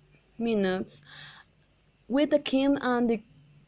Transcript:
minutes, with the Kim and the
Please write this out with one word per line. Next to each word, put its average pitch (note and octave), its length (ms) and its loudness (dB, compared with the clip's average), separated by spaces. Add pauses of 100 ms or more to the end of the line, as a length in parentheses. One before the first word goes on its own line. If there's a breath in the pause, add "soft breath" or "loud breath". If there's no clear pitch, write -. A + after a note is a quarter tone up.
(380)
minutes, G3 640 -2 (1040 loud breath)
with C#4+ 240 2
the D4 80 4
Kim C#4 420 2
and A#3+ 280 0
the A3+ 140 -2 (460)